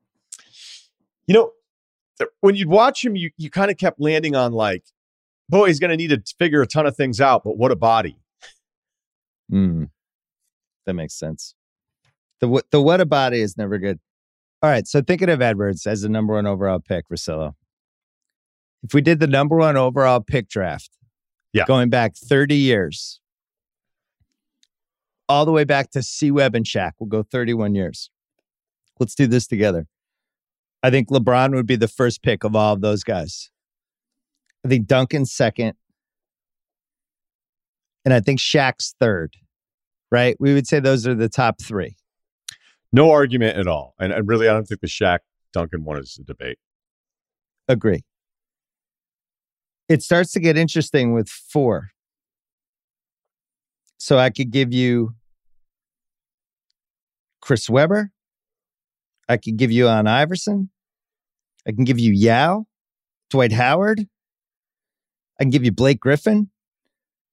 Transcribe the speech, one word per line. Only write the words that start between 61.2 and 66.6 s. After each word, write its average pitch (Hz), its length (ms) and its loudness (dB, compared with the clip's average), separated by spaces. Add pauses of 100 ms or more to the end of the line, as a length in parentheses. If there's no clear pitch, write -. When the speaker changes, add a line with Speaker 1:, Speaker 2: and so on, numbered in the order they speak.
Speaker 2:
I 117 40 -6
can 110 140 0
give 123 160 0
you 113 120 4
Yao, 127 540 2 (640)
Dwight 123 220 2
Howard. 170 480 0 (1400)
I 139 60 -2
can 131 60 0
give 127 140 0
you 120 60 4
Blake 135 300 2
Griffin, 202 500 0 (840)